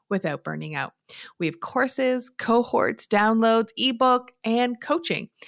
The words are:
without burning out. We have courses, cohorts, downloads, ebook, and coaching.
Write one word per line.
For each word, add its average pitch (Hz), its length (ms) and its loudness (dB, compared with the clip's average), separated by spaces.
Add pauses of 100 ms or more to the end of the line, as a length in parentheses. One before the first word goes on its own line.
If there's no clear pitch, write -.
(100)
without 175 340 -4
burning 156 300 -8
out. 139 180 -6 (460)
We 170 80 -2
have - 140 -4
courses, 254 680 -2
cohorts, - 760 0
downloads, 226 720 4
ebook, 247 540 2 (120)
and 240 340 0
coaching. 302 520 -4 (180)